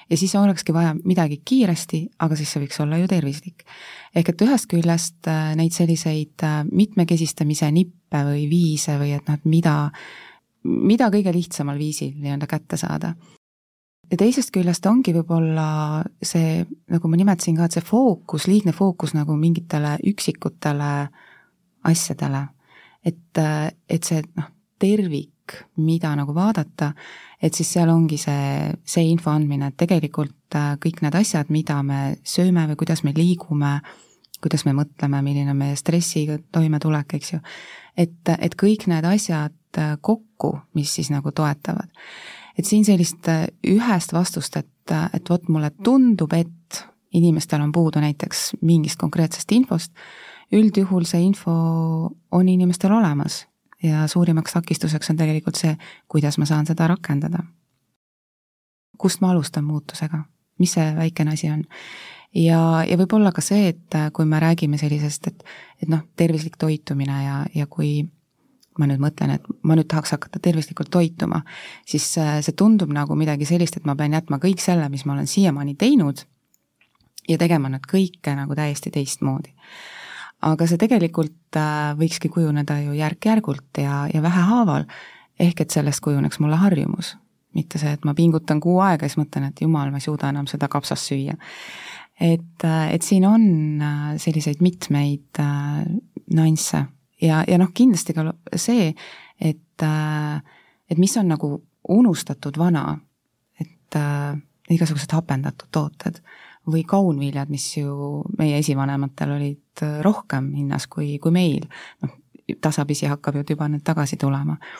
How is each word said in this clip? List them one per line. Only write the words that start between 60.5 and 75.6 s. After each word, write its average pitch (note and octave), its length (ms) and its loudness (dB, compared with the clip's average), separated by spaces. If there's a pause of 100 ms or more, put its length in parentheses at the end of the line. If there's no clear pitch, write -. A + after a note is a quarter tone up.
Mis F3+ 160 2
see D#3+ 200 2
väikene D#3+ 360 0
asi D#3 180 -4
on? D3+ 140 -2 (720)
Ja, E3 520 4
ja F3 80 2
võib-olla F#3+ 360 4
ka D3+ 120 -4
see, G3+ 280 2
et, - 240 -8
äh, D3+ 160 0
kui D#3+ 160 0
me D#3 120 2
räägime D#3+ 400 2
sellisest, D3 480 -2
et, - 160 -12 (380)
et D#3+ 60 -4
noh, D#3+ 160 0 (120)
tervislik D#3+ 440 0
toitumine C#3+ 640 -2
ja, C#3 140 -4 (160)
ja D3 140 -2
kui D3 340 -2 (800)
ma C#3+ 80 4
nüüd C#3 140 0
mõtlen, C#3+ 340 0
et - 120 -10 (200)
ma D#3+ 80 6
nüüd D#3 140 2
tahaks D#3 240 -2
hakata - 280 -10
tervislikult D#3+ 500 -2
toituma, E3+ 500 0 (460)
siis, - 180 -2 (140)
äh, D3+ 240 0
see D#3+ 120 -2
tundub G3 380 4
nagu D3 240 -2
midagi D3 300 0
sellist, E3+ 280 0
et D#3+ 120 -4
ma C#3 100 0
pean D3+ 180 0
jätma D#3+ 260 -2
kõik F#3 220 2
selle, E3+ 280 2
mis C3+ 120 -8
ma C#3+ 120 -2
olen C#3+ 120 -2
siiamaani C#3+ 520 0